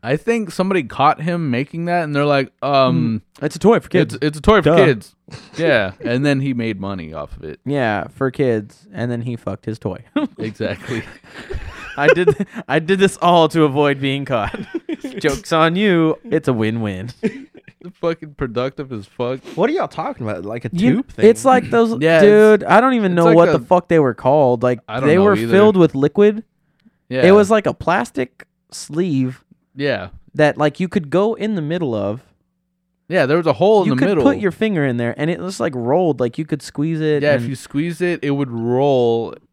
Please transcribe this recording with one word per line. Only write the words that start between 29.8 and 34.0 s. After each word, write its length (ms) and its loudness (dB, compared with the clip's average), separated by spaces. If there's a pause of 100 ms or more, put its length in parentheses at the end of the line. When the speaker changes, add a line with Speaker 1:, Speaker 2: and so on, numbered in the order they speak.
Speaker 2:
that, 240 2
like, 220 -2
you 80 -4
could 220 -4
go 240 0
in 200 -6
the 80 -4
middle 320 -4
of. 280 -4 (840)
Speaker 1:
Yeah, 180 0
there 100 2
was 100 0
a 60 2
hole 300 2
in 60 0
Speaker 2:
You 60 0
Speaker 1:
the 40 -2
Speaker 2:
could 100 2